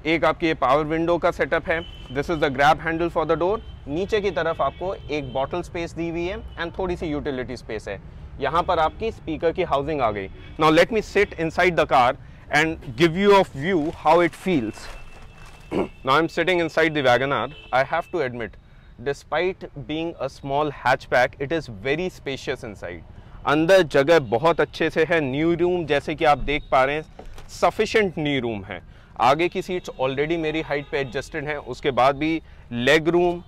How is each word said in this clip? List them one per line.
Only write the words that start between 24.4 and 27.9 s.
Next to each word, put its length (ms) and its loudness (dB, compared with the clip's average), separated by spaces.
अच्छे 300 0
से 200 2
है। 100 2
new 400 0
room 260 0
जैसे 280 0
कि 100 -2
आप 140 6
देख 340 -2
पा 120 6
रहे 120 0
हैं, 80 -6
sufficient 680 0